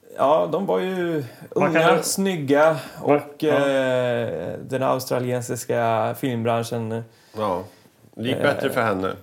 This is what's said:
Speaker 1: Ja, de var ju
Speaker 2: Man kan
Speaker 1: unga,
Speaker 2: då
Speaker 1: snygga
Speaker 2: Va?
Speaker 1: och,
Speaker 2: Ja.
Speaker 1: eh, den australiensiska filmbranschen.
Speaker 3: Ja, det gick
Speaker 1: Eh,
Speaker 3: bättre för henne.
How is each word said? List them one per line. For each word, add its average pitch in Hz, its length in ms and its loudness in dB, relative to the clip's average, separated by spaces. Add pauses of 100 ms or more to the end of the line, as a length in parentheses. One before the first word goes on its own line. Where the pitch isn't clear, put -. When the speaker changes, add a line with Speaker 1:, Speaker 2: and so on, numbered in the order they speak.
(180)
Speaker 1:
Ja, 160 340 4
de 190 140 -2
var 185 140 2
ju 180 440 -2 (320)
Speaker 2:
Man 147 180 2
kan 160 100 4
Speaker 1:
unga, 170 120 6
Speaker 2:
då 156 80 0
Speaker 1:
snygga 160 680 2
Speaker 2:
Va? 151 60 0 (380)
Speaker 1:
och, - 220 -4
Speaker 2:
Ja. 143 320 2
Speaker 1:
eh, 127 600 0 (400)
den 131 140 -2
australiensiska 120 1400 -2
filmbranschen. 117 840 -2 (340)
Speaker 3:
Ja, 95 260 -2 (520)
det - 120 -8
gick 131 100 -2
Speaker 1:
Eh, - 40 -4
Speaker 3:
bättre 139 280 2
för 131 120 -2
henne. 95 420 0